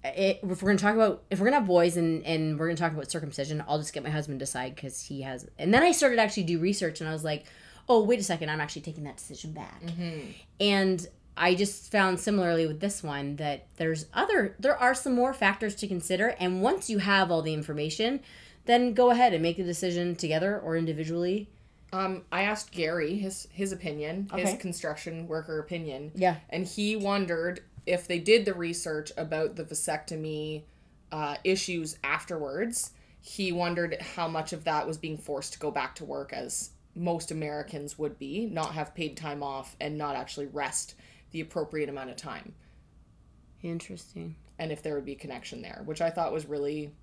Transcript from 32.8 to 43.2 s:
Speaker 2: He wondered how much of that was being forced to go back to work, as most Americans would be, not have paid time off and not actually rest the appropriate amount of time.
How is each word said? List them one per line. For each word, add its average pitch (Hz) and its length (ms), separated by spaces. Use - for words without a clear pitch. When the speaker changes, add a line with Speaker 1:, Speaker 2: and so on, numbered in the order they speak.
Speaker 2:
He 190 320
wondered 170 480
how 170 280
much 160 240
of 156 120
that 151 220
was 156 100
being 156 220
forced 147 360
to - 40
go 151 120
back 131 260
to 160 100
work, 139 260
as - 380
most 170 360
Americans 151 680
would 151 200
be, 151 280
not 165 260
have 151 220
paid 156 220
time 147 260
off 135 380
and 151 180
not 147 180
actually 131 300
rest 139 480
the 165 80
appropriate 156 500
amount 135 200
of 123 60
time. - 380